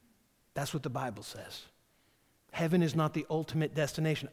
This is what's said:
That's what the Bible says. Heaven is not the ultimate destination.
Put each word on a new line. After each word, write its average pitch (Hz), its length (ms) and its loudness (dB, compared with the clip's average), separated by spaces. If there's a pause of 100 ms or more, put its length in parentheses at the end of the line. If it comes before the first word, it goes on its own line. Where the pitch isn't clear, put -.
(540)
That's 143 180 -4
what 147 100 -4
the 156 60 -4
Bible 123 340 -6
says. - 420 -12 (880)
Heaven 170 300 4
is 156 120 2
not 156 180 4
the 156 160 -2
ultimate 156 460 0
destination. 156 580 0